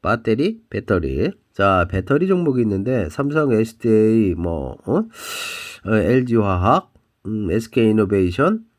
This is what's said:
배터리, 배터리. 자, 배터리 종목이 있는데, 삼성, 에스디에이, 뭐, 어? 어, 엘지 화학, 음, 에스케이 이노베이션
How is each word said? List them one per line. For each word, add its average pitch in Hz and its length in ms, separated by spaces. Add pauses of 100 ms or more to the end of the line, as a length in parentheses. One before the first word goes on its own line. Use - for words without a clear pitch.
배터리, 117 580 (100)
배터리. 90 600 (220)
자, 95 380
배터리 139 360
종목이 165 360
있는데, 101 460
삼성, 143 440
에스디에이, 110 840
뭐, 82 420 (100)
어? 127 120 (880)
어, 110 80
엘지 117 420
화학, 101 560 (340)
음, 104 240
에스케이 113 400
이노베이션 107 760 (140)